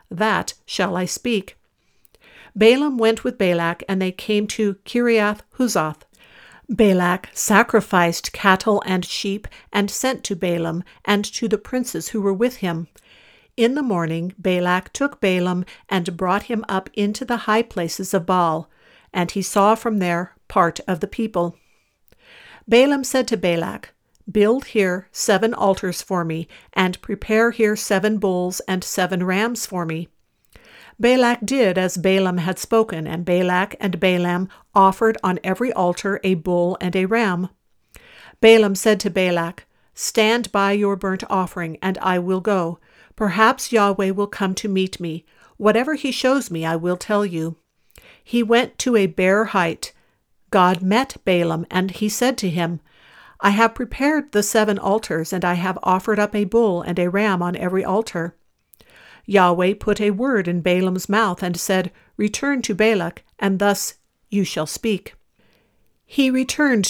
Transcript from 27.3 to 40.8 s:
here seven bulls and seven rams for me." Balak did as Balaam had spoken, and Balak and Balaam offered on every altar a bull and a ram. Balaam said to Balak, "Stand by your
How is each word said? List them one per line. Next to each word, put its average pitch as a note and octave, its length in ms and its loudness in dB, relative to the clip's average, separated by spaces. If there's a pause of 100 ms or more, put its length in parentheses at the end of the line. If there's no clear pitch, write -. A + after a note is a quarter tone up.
here A3 260 0
seven G#3 440 0
bulls F#3 480 -2
and F#3 160 -2
seven F3+ 400 -2
rams G#3 420 -2
for F3+ 200 -6
me." E3 220 -6 (920)
Balak A#3+ 440 4
did G#3 340 2
as F#3 200 -2
Balaam F#3 400 2
had F3 220 -2
spoken, A3 480 0
and E3 180 -6
Balak F3+ 540 0
and F3+ 200 -2
Balaam F3+ 480 2 (280)
offered G3+ 480 4
on F#3 200 0
every G#3 300 -2
altar F#3 500 -2
a F#3+ 120 2
bull F3 440 0
and F3+ 160 -4
a F#3 100 0
ram. F#3+ 440 0 (880)
Balaam A3 360 8
said G#3 240 2
to G3+ 100 -2
Balak, F3 560 -2 (300)
"Stand A3 560 0
by G3 220 2
your G3+ 220 0